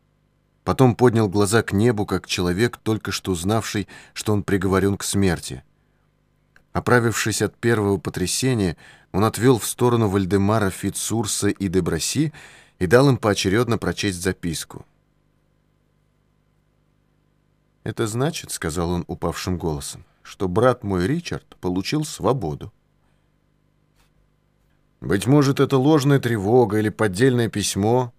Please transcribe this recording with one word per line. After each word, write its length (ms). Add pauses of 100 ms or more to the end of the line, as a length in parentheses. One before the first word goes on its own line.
(640)
потом 300
поднял 340
глаза 340
к 100
небу, 340
как 200
человек, 520
только 320
что 220
узнавший, 560 (260)
что 180
он 100
приговорен 540
к 60
смерти. 600 (1080)
Оправившись 680
от 140
первого 420
потрясения, 800 (360)
он 120
отвел 340
в 80
сторону 420
Вальдемара, 600
Фицурса 800
и 200
де 140
Браси 500 (460)
и 80
дал 220
им 100
поочередно 600
прочесть 440
записку. 640 (3000)
«Это 220
значит, — 460
сказал 380
он 160
упавшим 520
голосом, — 460 (180)
что 260
брат 340
мой 240
Ричард 540
получил 440
свободу». 680 (2250)
«Быть 260
может, 340
это 160
ложная 440
тревога 580
или 100
поддельное 600
письмо?» 720